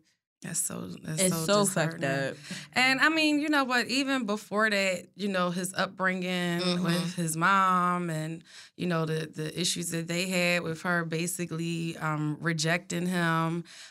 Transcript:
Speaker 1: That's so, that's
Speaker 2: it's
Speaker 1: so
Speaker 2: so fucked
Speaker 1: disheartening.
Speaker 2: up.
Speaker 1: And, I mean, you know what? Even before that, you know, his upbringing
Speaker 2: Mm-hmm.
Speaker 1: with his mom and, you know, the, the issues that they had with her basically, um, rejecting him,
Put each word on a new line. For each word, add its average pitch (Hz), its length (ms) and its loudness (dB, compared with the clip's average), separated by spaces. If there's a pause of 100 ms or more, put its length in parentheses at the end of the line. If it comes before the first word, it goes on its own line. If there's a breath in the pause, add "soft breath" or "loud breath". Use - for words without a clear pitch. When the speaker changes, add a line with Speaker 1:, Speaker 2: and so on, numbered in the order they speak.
(420)
Speaker 1:
That's - 180 -6
so, - 280 -6 (160)
that's 160 180 -6
Speaker 2:
it's 185 140 2
Speaker 1:
so 160 100 -2
Speaker 2:
so 202 200 4
fucked 165 340 0
Speaker 1:
disheartening. 135 320 0
Speaker 2:
up. - 60 -12 (360 loud breath)
Speaker 1:
And, 262 260 4
I 294 100 6
mean, 311 300 4
you 311 100 0
know 285 140 4
what? 247 240 0
Even 262 380 0
before 214 440 0
that, 196 360 0 (100)
you 196 120 -2
know, 180 240 2
his 185 220 -4
upbringing 180 880 0
Speaker 2:
Mm-hmm. 180 220 0
Speaker 1:
with 170 320 0
his 160 220 -2
mom 180 720 4
and, 160 340 -4 (320 loud breath)
you 175 120 -2
know, 165 180 2
the, 160 280 -2
the 156 260 -6
issues 175 320 -2
that 165 160 -4
they 170 200 -2
had 175 360 2
with 160 180 -6
her 175 240 0
basically, 165 920 -4
um, 151 420 -2
rejecting 170 680 -2
him, 165 580 0 (280 loud breath)